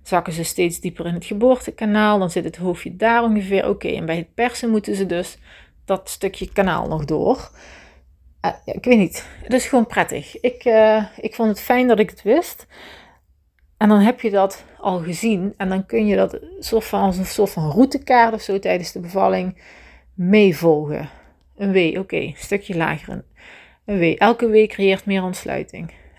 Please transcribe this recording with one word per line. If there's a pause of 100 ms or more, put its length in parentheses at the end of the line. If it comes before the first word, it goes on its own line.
zakken
ze
steeds
dieper
in
het
geboortekanaal,
dan
zit
het
hoofdje
daar
ongeveer.
Oké,
en
bij
het
persen
moeten
ze
dus (480)
dat
stukje
kanaal
nog
door. (880)
Eh, (140)
ja,
ik
weet
niet, (160)
het
is
gewoon
prettig.
Ik,
eh, (140)
ik
vond
het
fijn
dat
ik
het
wist. (1120)
En
dan
heb
je
dat (140)
al
gezien
en
dan
kun
je
dat (200)
soort
van,
als
een
soort
van
routekaart
of
zo
tijdens
de
bevalling (520)
meevolgen. (480)
Een
wee,
oké,
een
stukje
lager.
Een, (600)
een
wee.
Elke
wee
creëert
meer
ontsluiting. (240)